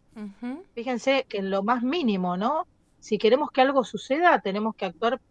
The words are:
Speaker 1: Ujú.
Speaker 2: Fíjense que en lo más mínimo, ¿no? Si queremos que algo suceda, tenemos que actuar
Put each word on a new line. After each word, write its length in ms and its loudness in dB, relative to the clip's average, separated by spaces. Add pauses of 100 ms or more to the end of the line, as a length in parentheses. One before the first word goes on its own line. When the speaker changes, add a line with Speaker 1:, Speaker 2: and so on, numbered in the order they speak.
(160)
Speaker 1:
Ujú. 480 -12 (100)
Speaker 2:
Fíjense 540 -2
que 120 -8
en 100 -4
lo 120 0
más 200 0
mínimo, 560 0
¿no? 280 -2 (360)
Si 140 -4
queremos 340 2
que 120 4
algo 200 4
suceda, 600 2
tenemos 340 -4
que 80 -8
actuar 340 -2 (120)